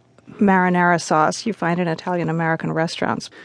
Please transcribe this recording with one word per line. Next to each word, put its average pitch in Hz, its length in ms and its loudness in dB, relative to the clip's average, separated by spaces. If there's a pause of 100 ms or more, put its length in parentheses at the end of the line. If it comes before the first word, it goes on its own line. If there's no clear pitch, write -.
(320)
marinara 180 680 4
sauce 156 440 0
you 220 80 -4
find 175 280 -2
in 175 80 0
Italian-American 160 840 -2
restaurants. - 580 -4 (140)